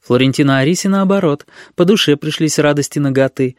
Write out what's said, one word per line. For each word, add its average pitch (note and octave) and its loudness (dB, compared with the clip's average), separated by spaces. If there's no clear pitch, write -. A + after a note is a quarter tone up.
Флорентино C3+ 0
Ариси, E3 -2
наоборот, G3 0
по F3 0
душе E3+ 2
пришлись D3+ -4
радости D3 0
наготы, C3+ -2